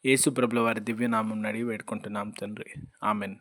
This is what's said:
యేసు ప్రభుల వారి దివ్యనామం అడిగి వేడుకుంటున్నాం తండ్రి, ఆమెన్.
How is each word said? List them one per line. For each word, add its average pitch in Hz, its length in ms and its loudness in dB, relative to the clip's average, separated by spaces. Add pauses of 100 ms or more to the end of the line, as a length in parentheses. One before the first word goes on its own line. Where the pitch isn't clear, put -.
యేసు 135 240 6
ప్రభుల 120 300 2
వారి 113 200 4
దివ్యనామం 110 640 0
అడిగి 110 180 -2
వేడుకుంటున్నాం 104 760 -4
తండ్రి, 104 400 -10 (220)
ఆమెన్. 202 380 0